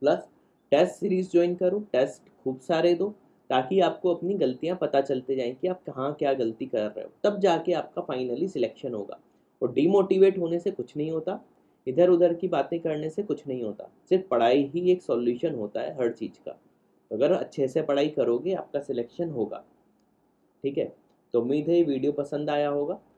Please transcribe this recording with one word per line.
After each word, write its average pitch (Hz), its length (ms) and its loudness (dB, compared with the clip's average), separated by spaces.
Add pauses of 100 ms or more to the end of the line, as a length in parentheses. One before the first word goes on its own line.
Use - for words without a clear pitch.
Plus 147 260 2 (440)
test 180 220 4
series 185 380 -2
ज्वाइन 175 220 4
करो, 185 240 0 (140)
test - 360 0 (160)
खूब 131 160 -4
सारे 170 340 2
दो, 185 140 -2 (420)
ताकि 190 300 2
आपको 175 340 2
अपनी 185 220 -4
गलतियाँ 160 400 -2
पता 139 260 0
चलते 135 340 -2
जाएं 127 180 -4
कि 175 140 -4
आप 185 160 -6
कहाँ 143 300 -6
क्या 143 200 0
गलती 135 320 -4
कर 117 140 -4
रहे 107 240 -6
हो, - 60 -14 (140)
तब 208 160 2
जाके 175 340 2
आपका - 320 -6
finally 127 420 -4
selection 123 460 -4
होगा। 101 240 -8 (440)
और 127 100 0
demotivate 190 680 4
होने 170 200 0
से 185 140 -2
कुछ - 240 -10
नहीं 151 140 -2
होता, 165 300 -4 (460)
इधर 165 240 4
उधर 170 240 6
की 180 140 -4
बातें 165 320 -2
करने 156 300 -4
से 208 120 -6
कुछ 151 260 -6
नहीं 127 140 -4
होता, 104 280 -8 (180)
सिर्फ 185 200 2
पढ़ाई 123 380 4
ही 175 260 0
एक 180 100 0
solution 123 520 0
होता 110 260 -6
है 147 160 -6
हर 120 160 0
चीज़ - 280 -10
का। - 180 -14 (520)
तो 110 60 -6
अगर 143 160 2
अच्छे - 360 -2
से 151 140 -2
पढ़ाई 143 280 0
करोगे 131 440 0
आपका - 260 -6
selection 139 500 -6
होगा, 117 340 -6 (1000)
ठीक 139 140 -2
है। - 140 -4 (420)
तो 120 60 4
उम्मीद 147 280 -2
है 170 80 4
ये 170 80 6
वीडियो 139 300 0
पसंद 147 360 -4
आया 147 180 0
होगा। 147 300 -4 (200)